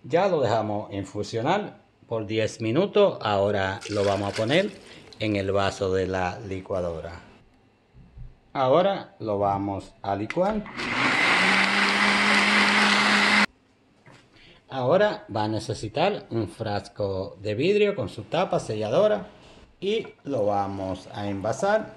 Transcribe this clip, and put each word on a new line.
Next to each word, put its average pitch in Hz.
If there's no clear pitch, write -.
Ya 165
lo 175
dejamos 107
infusionar 113
por 110
diez 110
minutos. 185
Ahora 98
lo 104
vamos 101
a -
poner 151
en 107
el 98
vaso 98
de 92
la 92
licuadora. 90
Ahora 151
lo 107
vamos 98
a 101
licuar. 185
Ahora 156
va 107
a -
necesitar 113
un 113
frasco 101
de 104
vidrio 202
con 104
su -
tapa 180
selladora 160
y 202
lo 127
vamos 98
a 101
envasar. 117